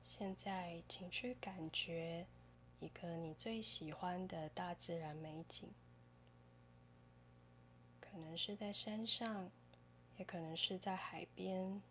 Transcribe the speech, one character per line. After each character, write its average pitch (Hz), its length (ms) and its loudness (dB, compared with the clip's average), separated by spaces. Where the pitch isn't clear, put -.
现 196 200 2
在 180 500 0
请 180 240 -4
去 247 300 2
感 175 320 0
觉 165 520 4
一 - 80 -2
个 170 300 0
你 160 160 2
最 226 280 2
喜 - 300 2
欢 180 380 2
的 160 180 2
大 180 260 2
自 170 220 0
然 156 180 2
美 156 360 -2
景， - 180 -6
可 - 180 -8
能 165 200 -2
是 202 180 4
在 208 160 2
山 214 340 2
上， 214 460 4
也 185 80 -2
可 180 160 0
能 160 160 2
是 185 220 6
在 185 180 4
海 180 400 -2
边 190 560 4